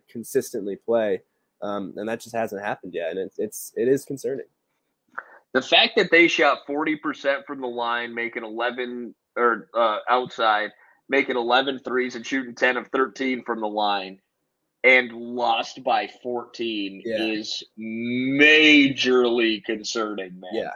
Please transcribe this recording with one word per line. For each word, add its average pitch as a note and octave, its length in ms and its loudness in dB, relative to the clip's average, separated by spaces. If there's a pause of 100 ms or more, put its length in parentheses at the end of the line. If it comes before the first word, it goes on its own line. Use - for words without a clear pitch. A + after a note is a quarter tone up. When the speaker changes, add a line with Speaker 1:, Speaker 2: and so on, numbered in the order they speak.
Speaker 1:
consistently G#2+ 640 -4
play. G#2+ 460 -2 (400)
Um, G2+ 360 -8
and G#2+ 120 -8
that A#2 100 -6
just - 160 -16
hasn't G#2 260 -4
happened G2+ 320 -8
yet. E2 180 -4
And F#2+ 80 -6
it's, - 200 -8
it's, - 360 -8
it A#2 120 0
is C3+ 180 2
concerning. C3+ 400 -8 (1080)
Speaker 2:
The B2+ 80 2
fact A3+ 360 2
that F#3+ 140 2
they E3+ 160 8
shot D3 380 2
forty D3+ 300 -2
percent C#3+ 500 -4
from C#3 160 -10
the B2+ 60 -4
line, A#2+ 460 -4
making A#2 300 -6
eleven, A#2+ 680 -6 (240)
or, A#2 380 2
uh, A2 240 2 (100)
outside, A2+ 640 2 (380)
making C3+ 280 2
eleven B2+ 420 2
threes B2 360 -4
and A#2 100 -12
shooting B2 300 -6
ten B2+ 200 2
of A2+ 120 -4
thirteen C3 560 -2
from A2+ 180 -4
the A2 60 -4
line, G2+ 520 -2 (640)
and B2 300 4
lost A#2 720 -2
by A2 240 0 (160)
fourteen A2+ 800 -6
Speaker 1:
Yeah. A2 180 -4
Speaker 2:
is G#2+ 400 -4 (160)
majorly B2+ 1800 4
concerning, G#2 760 -6
man. F#2 140 -14
Speaker 1:
Yeah. G2 220 -4